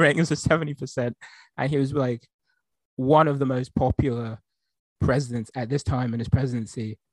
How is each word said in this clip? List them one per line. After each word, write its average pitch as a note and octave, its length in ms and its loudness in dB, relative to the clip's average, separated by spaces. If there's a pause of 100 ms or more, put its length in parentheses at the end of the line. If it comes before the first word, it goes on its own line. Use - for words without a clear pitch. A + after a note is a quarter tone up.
rating D3 160 6
was D#3+ 140 2
at D3 60 -2
seventy D#3 360 0
percent, B2 420 -4 (400)
and C3+ 140 -2
he D3 80 0
was, C#3 160 0
like, B2 340 -2 (680)
one D3+ 320 4
of C#3 100 0
the C3+ 80 0
most B2+ 280 -4
popular A#2+ 680 -2 (600)
presidents B2 540 -2
at A#2+ 140 -6
this C#3 140 -2
time B2+ 300 -2
in A#2 60 -4
his A#2 100 -6
presidency A#2+ 720 -2 (140)